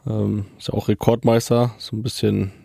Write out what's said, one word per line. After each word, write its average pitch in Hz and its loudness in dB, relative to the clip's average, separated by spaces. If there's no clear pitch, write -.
Ähm, 104 -2
ist - -16
ja - -4
auch - -4
Rekordmeister, 117 2
so - -12
ein 110 -6
bisschen 101 -2